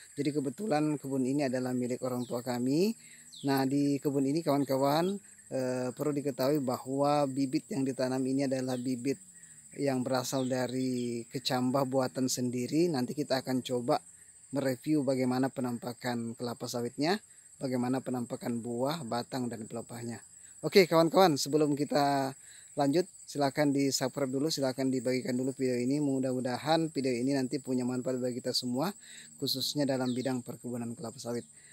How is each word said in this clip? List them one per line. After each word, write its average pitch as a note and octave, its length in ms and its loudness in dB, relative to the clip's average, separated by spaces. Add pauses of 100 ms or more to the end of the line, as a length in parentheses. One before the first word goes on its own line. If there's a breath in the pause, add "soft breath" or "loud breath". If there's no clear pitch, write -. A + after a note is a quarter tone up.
(200 loud breath)
Jadi C#3+ 160 -2
kebetulan D3+ 640 0
kebun C3+ 240 -2
ini C#3 240 0
adalah B2+ 240 -2
milik B2 320 -4
orang B2 240 -4
tua A#2+ 160 -6
kami. C3 480 0 (560 loud breath)
Nah, C3+ 160 2
di C#3+ 400 2
kebun C#3 240 0
ini D#3+ 160 0
kawan-kawan, C#3+ 720 2 (320 loud breath)
eh, B2+ 480 -2
perlu C#3+ 160 -2
diketahui C#3 480 0
bahwa C#3 640 2
bibit C#3 480 -2
yang C3+ 160 0
ditanam C3 400 0
ini C3+ 160 2
adalah B2+ 320 0
bibit B2+ 400 -2 (600 loud breath)
yang C3+ 240 0
berasal B2+ 460 0
dari B2 840 -2
kecambah B2+ 560 0
buatan C3 400 0
sendiri. B2+ 640 0
Nanti B2 240 -2
kita C3 320 -2
akan C3 160 0
coba B2 400 0 (480 loud breath)
mereview C#3 560 0
bagaimana C3 480 2
penampakan A#2+ 800 -4
kelapa A#2+ 320 -8
sawitnya, B2+ 560 -2 (400 loud breath)
bagaimana B2+ 400 0
penampakan B2 560 -4
buah, B2 480 -2
batang, A#2+ 400 -4
dan A2 240 -8
pelepahnya. A#2 480 -10 (480 loud breath)
Oke F3 240 8
kawan-kawan, E3 480 8
sebelum D3 400 2
kita C#3 560 0 (400 loud breath)
lanjut, D3 320 2 (160)
silahkan C#3+ 480 2
di-subscribe C3+ 640 0
dulu, C#3+ 160 0
silahkan C3+ 400 0
dibagikan B2+ 480 0
dulu C3 160 -2
video B2+ 240 0
ini. C3+ 240 0
Mudah-mudahan C3 880 0
video C3 240 0
ini C3 240 0
nanti C3 240 -2
punya B2+ 240 -2
manfaat B2+ 320 -2
bagi B2 240 -4
kita B2+ 80 -4
semua, B2 400 -2 (480 loud breath)
khususnya C3+ 480 -2
dalam C3 240 0
bidang B2+ 320 -2
perkebunan A#2+ 560 -8
kelapa A#2 240 -10
sawit. A#2+ 240 -6 (260 loud breath)